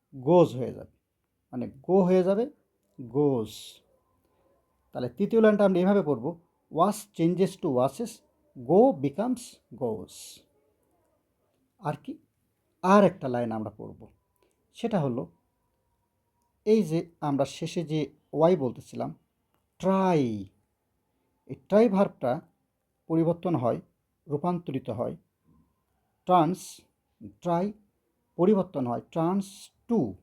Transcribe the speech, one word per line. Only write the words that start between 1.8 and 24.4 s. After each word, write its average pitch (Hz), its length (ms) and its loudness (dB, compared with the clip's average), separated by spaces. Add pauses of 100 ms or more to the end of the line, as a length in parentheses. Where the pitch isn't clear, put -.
হয়ে 185 200 4
যাবে 196 220 0 (540)
গোজ। 123 520 0 (1400)
তাহলে 123 180 -8
তৃতীয় 202 320 0
লাইনটা 208 240 6
আমরা 190 140 2
এভাবে 196 240 4
পড়ব, 131 220 -2 (460)
ওয়াচ 185 240 0 (180)
চেঞ্জেস 175 440 0
টু 185 160 -4
ওয়াচেস, 135 380 -2 (460)
গো 143 240 2 (100)
becomes 190 520 -4 (300)
গোজ। 110 400 -8 (1700)
আর 165 240 -6
কি? 269 140 -14 (640)
আর 196 220 6
একটা 165 240 0
লাইন 120 240 -4
আমরা 110 260 -8
পড়ব, 107 300 -18 (680)
সেটা 226 260 -4
হলো 123 320 -4 (1300)
এই 214 180 4
যে 165 280 -2 (100)
আমরা 139 240 0
শেষে 165 380 -8
যে 156 160 -4 (340)
ওয়াই 165 220 4
বলতেছিলাম, 123 540 -6 (680)
ট্রাই। 165 680 0 (1000)
এই 135 100 -12
ট্রাই 220 340 4
ভার্বটা 165 520 0 (680)
পরিবর্তন 165 480 0
হয়, 127 260 -2 (460)
রূপান্তরিত 156 640 -6